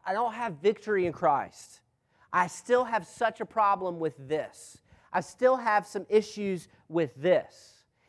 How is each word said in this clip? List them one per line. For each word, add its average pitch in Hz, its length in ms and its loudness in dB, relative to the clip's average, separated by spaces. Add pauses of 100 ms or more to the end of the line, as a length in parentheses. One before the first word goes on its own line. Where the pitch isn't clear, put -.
"I 185 80 -4
don't 220 200 -2
have 226 260 -6
victory 202 460 0
in 170 60 -2
Christ. 139 720 -2 (500)
I 180 160 2
still 247 380 0
have 226 200 -4
such 226 360 -4
a 214 40 -4
problem 190 540 0
with 160 140 -2 (160)
this. - 500 -6 (320)
I 185 80 -2
still 254 380 2
have 208 280 0
some 190 220 -8
issues 208 600 0 (180)
with 156 280 0
this." - 680 0 (260)